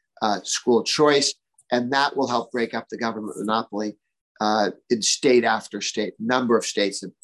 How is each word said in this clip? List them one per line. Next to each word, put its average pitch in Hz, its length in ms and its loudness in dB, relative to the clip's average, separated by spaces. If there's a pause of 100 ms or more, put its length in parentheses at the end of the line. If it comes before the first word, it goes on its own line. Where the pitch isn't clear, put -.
(220)
uh, 104 220 0
school - 400 0
choice. 147 500 4 (380)
And 123 220 0
that 139 220 2
will 135 120 0
help 120 240 -2
break 117 220 -4
up 113 160 -6
the 110 80 -10
government 110 400 -6
monopoly, 107 600 -4 (420)
uh, 107 320 2 (180)
in 117 120 0
state 123 420 4
after 110 380 -2
state. 104 380 -4
A 107 40 -8
number 123 320 2
of 110 100 2
states 101 360 -2
have, 92 100 -12 (120)